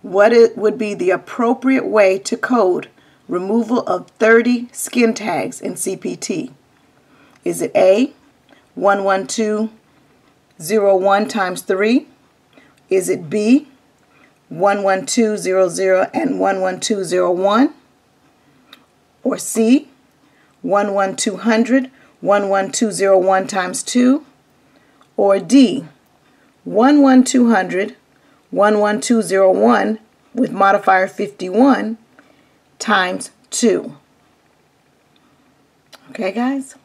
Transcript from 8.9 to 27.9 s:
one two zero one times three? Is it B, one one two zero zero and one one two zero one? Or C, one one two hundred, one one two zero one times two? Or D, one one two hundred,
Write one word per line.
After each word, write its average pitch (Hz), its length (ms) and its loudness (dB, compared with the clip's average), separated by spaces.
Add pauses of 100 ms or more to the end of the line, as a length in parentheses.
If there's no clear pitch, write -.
one 190 220 -2
two 214 440 -4 (920)
zero 196 340 2
one 196 320 2
times 180 320 -6
three? 214 460 0 (840)
Is 185 220 -2
it 160 180 -4
B, 214 400 2 (800)
one 202 360 -2
one 190 200 0
two 214 320 0
zero 185 320 0
zero 185 460 0
and - 260 -4
one 190 200 -2
one 185 200 -4
two 196 240 -4
zero 180 280 -2
one? 202 420 2 (1500)
Or 254 120 -2
C, 226 520 0 (720)
one 202 320 0
one 196 220 -2
two 190 220 -4
hundred, 233 520 0 (300)
one 202 280 0
one 190 220 0
two 208 220 -2
zero 190 260 4
one 190 300 2
times 185 340 -6
two? 254 420 0 (920)
Or 196 240 2
D, 185 440 2 (760)
one 247 400 2
one 262 220 6
two 247 260 2
hundred, 196 460 -2 (540)